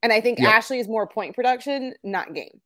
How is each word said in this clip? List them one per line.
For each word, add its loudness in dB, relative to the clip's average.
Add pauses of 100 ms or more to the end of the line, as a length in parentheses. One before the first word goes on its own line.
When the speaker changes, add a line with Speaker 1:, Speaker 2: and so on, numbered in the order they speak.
Speaker 1:
And 4
I 4
think 0
Speaker 2:
Yep. 6
Speaker 1:
Ashley 2
is -4
more -2
point -8
production, -2
not -6
game. -14